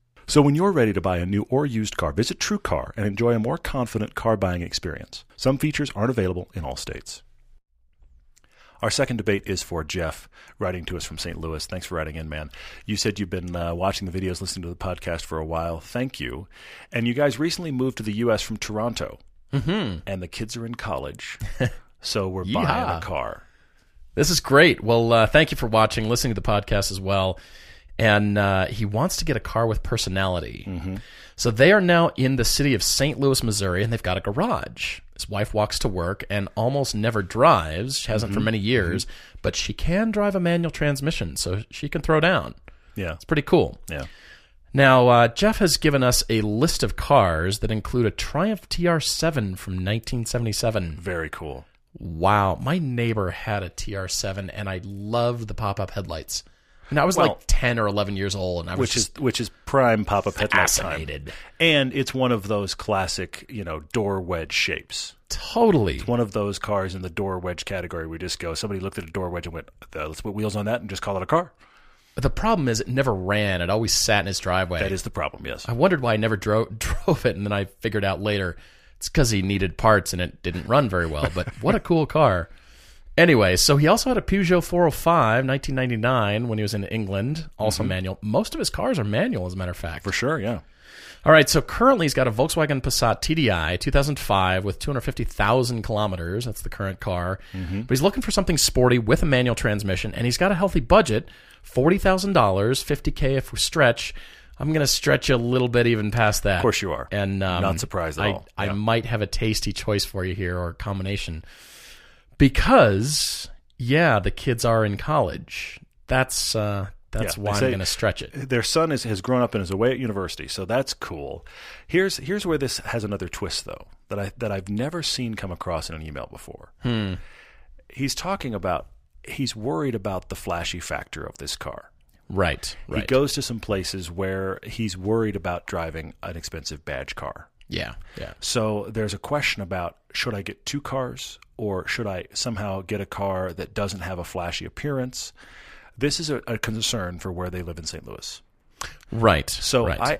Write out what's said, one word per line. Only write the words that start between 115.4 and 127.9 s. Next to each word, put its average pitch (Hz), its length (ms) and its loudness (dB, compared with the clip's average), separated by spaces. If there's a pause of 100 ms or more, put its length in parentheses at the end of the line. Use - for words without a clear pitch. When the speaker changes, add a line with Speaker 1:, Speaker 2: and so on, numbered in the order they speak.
Speaker 2:
That's, - 480 0
uh, 104 340 -2 (220)
that's 110 260 -2
Speaker 1:
Yeah, 104 60 -8
Speaker 2:
why 101 100 0
Speaker 1:
they 104 40 0
Speaker 2:
I'm 101 40 2
Speaker 1:
say 131 100 2
Speaker 2:
gonna 95 160 -2
stretch - 360 -2
it. 131 280 -10
Speaker 1:
their 120 120 2
son 160 300 2
is, 131 120 -2
has 107 180 -2
grown 127 200 2
up 117 120 0
and 101 80 0
is 87 80 -4
away 107 200 2
at 123 80 -2
university, 98 500 -6
so 95 160 -6
that's 110 280 -2
cool. - 540 -10 (400)
Here's, 185 320 0
here's 190 260 -4
where 160 140 0
this 131 200 -2
has 113 260 -4
another 101 240 -4
twist, - 360 -8
though, - 220 -14 (220)
that 101 100 -6
I, 98 180 -6
that 110 160 -4
I've 98 160 -6
never 143 340 -4
seen 120 320 -4
come 101 160 -8
across 85 380 -6
in 80 80 -10
an 78 60 -10
email 71 280 -10
before. - 420 -18 (100)
Speaker 2:
Hmm. 107 320 -2 (760)
Speaker 1:
He's 135 260 -6